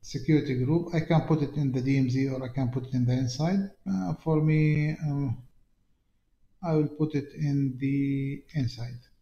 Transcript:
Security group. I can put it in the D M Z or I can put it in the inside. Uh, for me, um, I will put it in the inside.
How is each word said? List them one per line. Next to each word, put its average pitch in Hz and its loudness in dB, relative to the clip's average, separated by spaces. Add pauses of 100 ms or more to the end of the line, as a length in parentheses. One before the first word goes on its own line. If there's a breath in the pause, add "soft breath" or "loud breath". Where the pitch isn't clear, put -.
Security 135 0
group. 165 0
I 160 2
can 160 4
put 156 2
it 143 -4
in 143 0
the 127 -2
D 139 2
M 131 2
Z 131 0
or 131 -4
I 127 -6
can 123 -2
put 123 -4
it - -8
in 123 2
the 123 2
inside. 156 0 (200)
Uh, 185 -2
for 156 0
me, 151 2 (100)
um, 139 -2 (1300)
I 170 0
will 151 4
put 156 -2
it 143 -4
in 143 0
the 139 -2 (120)
inside. 123 -4 (220)